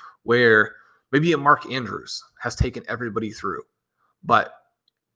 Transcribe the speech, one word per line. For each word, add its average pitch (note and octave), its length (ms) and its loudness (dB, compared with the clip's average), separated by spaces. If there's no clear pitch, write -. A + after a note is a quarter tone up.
where A2+ 500 4
maybe D#3+ 200 2
a D3 60 0
Mark C#3+ 320 2
Andrews G#2 520 -10
has A#2 160 -6
taken B2 320 -4
everybody A2 420 -8
through, F#2 320 -10
but, A2 300 0